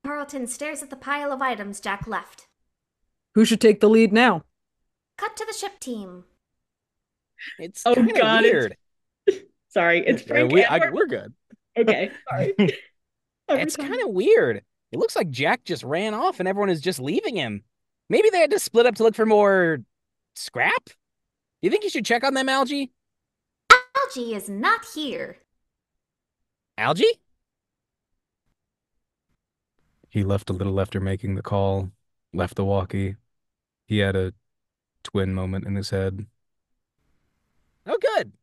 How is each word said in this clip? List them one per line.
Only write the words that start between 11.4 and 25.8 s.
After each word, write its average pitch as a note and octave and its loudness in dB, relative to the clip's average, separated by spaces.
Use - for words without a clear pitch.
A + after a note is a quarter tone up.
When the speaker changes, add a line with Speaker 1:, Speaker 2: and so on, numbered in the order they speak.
Speaker 4:
Okay, A3 2
sorry. G4 -2
Speaker 3:
<laughs> - -4
Speaker 4:
Every C#4 2
Speaker 3:
It's D#4 -6
Speaker 4:
time. C#4+ -8
Speaker 3:
kinda A4+ -4
weird. F#3 2
It D3+ -6
looks A3 -2
like F3+ -2
Jack C#3+ -2
just D3 -6
ran F3+ -4
off E4+ -2
and F#3 -2
everyone G3 0
is E3 0
just E3 -6
leaving B3 -4
him. A2 -6
Maybe G#4 4
they F#4 2
had D4+ 4
to G4+ 0
split A#3 2
up A#3 2
to A3 0
look A3 4
for A3 0
more G3 4
scrap? - -2
Do - -20
you F3+ 0
think G#4+ 0
you G4 -4
should B3 -6
check A#3 0
on C4+ 0
them, C4 -2
Algie? C4+ -2
Speaker 1:
Algie B4 2
is G3 -10
not D4+ -2
here. G3 -10